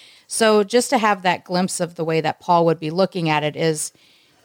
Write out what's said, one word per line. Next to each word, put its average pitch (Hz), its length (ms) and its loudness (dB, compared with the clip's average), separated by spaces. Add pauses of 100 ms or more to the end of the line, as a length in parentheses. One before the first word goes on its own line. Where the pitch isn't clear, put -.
(280)
So 214 360 2
just 240 280 0
to 262 80 2
have 202 240 0
that 180 200 -2
glimpse 180 360 -2
of 170 160 -6
the 165 80 -8
way 160 180 0
that 151 180 -4
Paul 170 280 2
would 165 120 2
be 156 120 -6
looking 180 380 0
at 151 140 0
it 151 120 -4
is, 156 360 -2 (540)